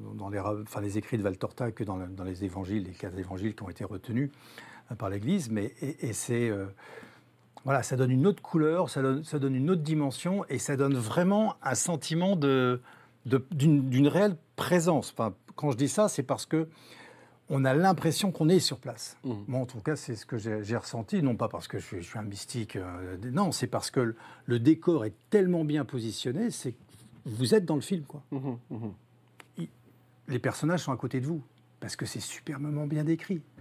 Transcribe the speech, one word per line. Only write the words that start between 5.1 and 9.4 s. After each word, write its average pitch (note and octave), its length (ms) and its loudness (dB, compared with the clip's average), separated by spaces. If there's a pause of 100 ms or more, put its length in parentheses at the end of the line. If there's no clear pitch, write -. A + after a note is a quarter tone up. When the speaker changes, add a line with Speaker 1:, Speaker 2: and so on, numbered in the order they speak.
Speaker 1:
mais, G#2+ 320 -2
et, C#3 280 -6
et G#2 40 -4
c'est, A#2+ 360 0
euh, G2 160 -2 (1000)
voilà, C3+ 180 2
ça C3 140 -4
donne B2+ 160 4
une C3 160 6
autre - 140 2
couleur, D#3+ 480 2
ça C#3 120 -2
donne, C3+ 220 2
ça D#3 160 -4
donne C3+ 160 0